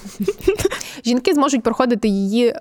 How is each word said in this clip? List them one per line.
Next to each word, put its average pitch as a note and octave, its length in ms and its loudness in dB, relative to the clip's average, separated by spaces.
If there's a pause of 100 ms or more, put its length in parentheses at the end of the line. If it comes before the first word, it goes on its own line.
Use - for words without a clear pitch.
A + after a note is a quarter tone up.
(180)
<laughs> - 840 -4
Жінки B3 300 2
зможуть C#4 280 2
проходити A#3 460 2
її, G#3 520 2